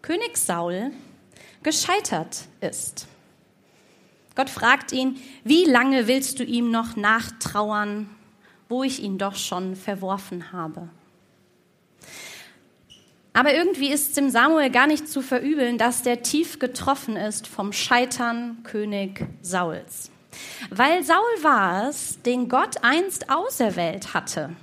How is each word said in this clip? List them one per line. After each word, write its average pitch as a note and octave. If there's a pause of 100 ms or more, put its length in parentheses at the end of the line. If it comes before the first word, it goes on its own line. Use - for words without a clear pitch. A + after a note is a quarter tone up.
König A4+
Saul F3+ (680)
gescheitert D#4 (180)
ist. - (1300)
Gott C4+
fragt -
ihn: C4 (240)
„Wie D#4
lange B3+
willst C4+
du B3+
ihm A#3+
noch A3+
nachtrauern, G#3 (580)
wo B3+
ich C4
ihn G3
doch G3
schon F#3
verworfen F#3+
habe?“ E3+ (2500)
Aber C4+
irgendwie D4
ist D4
dem C#4
Samuel C4+
gar B3
nicht D4+
zu -
verübeln, B3+
dass A#3
der A#3+
tief D#4
getroffen B3+
ist G#3+
vom G3+
Scheitern A#3+
König G3+ (160)
Sauls. - (600)
Weil C#4
Saul F#4+
war G#3+
es, -
den B3
Gott -
einst E4
auserwählt G3+
hatte E3